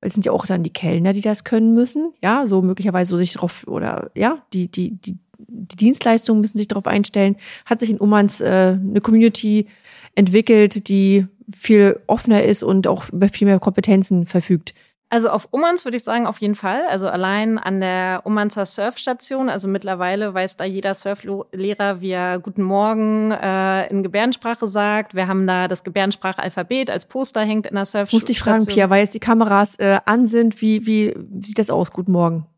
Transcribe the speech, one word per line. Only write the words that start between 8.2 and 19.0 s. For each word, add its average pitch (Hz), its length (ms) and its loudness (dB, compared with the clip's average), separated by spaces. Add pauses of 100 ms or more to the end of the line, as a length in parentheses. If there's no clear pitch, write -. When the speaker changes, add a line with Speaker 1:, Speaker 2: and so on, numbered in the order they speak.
Speaker 1:
äh, 185 400 2
eine 202 200 0
Community 220 680 2 (480)
entwickelt, 208 760 4
die 196 380 4 (260)
viel 202 540 4
offener 220 380 2
ist 208 180 2
und 190 240 2
auch - 240 -2
über 190 180 2
viel - 180 0
mehr 196 120 6
Kompetenzen 190 680 2
verfügt? 175 480 -2 (380)
Speaker 2:
Also 226 180 0
auf 202 220 -2
Ummanz 339 340 0
würde 240 140 -6
ich 226 60 -10
sagen, 233 220 -2
auf - 120 -6
jeden 208 160 -2
Fall. 202 340 -4
Also 190 180 -2
allein 202 520 -2
an 190 240 -4
der 185 420 -4
Ummanzer 208 400 -2
Surfstation, 254 880 -6